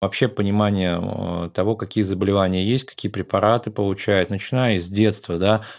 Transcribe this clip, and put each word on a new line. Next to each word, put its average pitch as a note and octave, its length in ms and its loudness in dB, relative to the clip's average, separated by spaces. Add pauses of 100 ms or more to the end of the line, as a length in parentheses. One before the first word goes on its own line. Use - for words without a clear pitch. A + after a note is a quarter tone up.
вообще A2 260 0
понимание, G2+ 720 0
э, F2 520 -6
того, G#2 220 0
какие G#2+ 280 -2
заболевания F#2+ 600 2
есть, B2+ 200 0
какие - 260 -8
препараты G#2+ 600 0
получает, G2 600 0
начиная A2+ 480 0
с F2 100 -6
детства, G#2 480 0
да, G#2 240 2 (180)